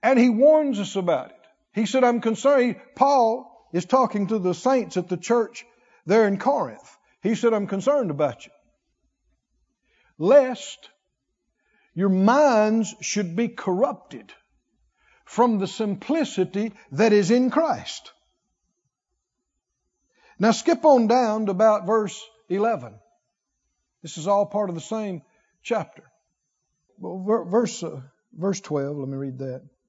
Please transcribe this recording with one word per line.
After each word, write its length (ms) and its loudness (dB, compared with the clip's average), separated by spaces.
And 160 4
he 120 6
warns 500 4
us 160 -8
about 360 -2
it. 180 -20
He 140 -2
said, 180 2
"I'm 160 2
concerned." 420 2
He, 120 0
Paul 800 0
is 120 -2
talking 440 0
to 100 -2
the 160 -2
saints 420 -2
at 120 -6
the 80 -6
church 500 -2
there 220 4
in 100 -2
Corinth. 580 -4
He 140 -2
said, 180 0
"I'm 140 -2
concerned 460 -2
about 340 -4
you, 60 -20
lest 680 2
your 160 0
minds 920 2
should 340 -6
be 140 -2
corrupted 840 -6
from 340 0
the 80 -2
simplicity 1080 -4
that 200 2
is 200 4
in 180 2
Christ." 640 -4
Now 140 4
skip 320 0
on 240 6
down 380 2
to 60 -2
about 340 2
verse 380 -2
eleven. 500 -4
This 160 -16
is 100 -8
all 180 2
part 240 -4
of 60 -8
the 40 -10
same 420 -8
chapter. 420 -6
Well, 220 -12
ver-, 260 -2
verse, 380 -2
uh, 180 -10
verse 280 -4
twelve, 360 -6
let 120 -8
me 80 -8
read 240 -10
that. 280 -12